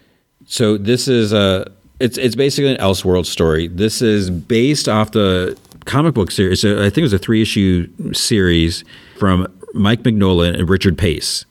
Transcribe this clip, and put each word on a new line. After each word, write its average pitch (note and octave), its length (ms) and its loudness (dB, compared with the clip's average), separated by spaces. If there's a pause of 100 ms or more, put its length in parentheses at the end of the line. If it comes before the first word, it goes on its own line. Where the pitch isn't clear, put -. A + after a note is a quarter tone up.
(500)
So G#2+ 260 0
this A2+ 300 -2
is A#2 260 0
a, G2 380 0 (300)
it's, B2 180 -2
it's B2 160 -2
basically C#3 400 0
an - 60 -6
Elseworld F#2 460 0
story. E2 420 0
This G2 340 -2
is G#2 280 0
based A#2 580 -2
off G#2+ 240 0
the F#2 440 0 (280)
comic D3 280 0
book G2+ 200 -2
series. F#2 280 0
So G#2 200 2
I G2+ 100 2
think A#2+ 80 -2
it E3 40 2
was C3+ 100 0
a F#2 80 2
three-issue G2 920 0
series F2 720 0 (340)
from F#2 300 0 (280)
Mike G#2+ 280 0
Mignola F#2+ 500 2
and E2+ 160 -2
Richard F#2 300 2
Pace, - 520 -4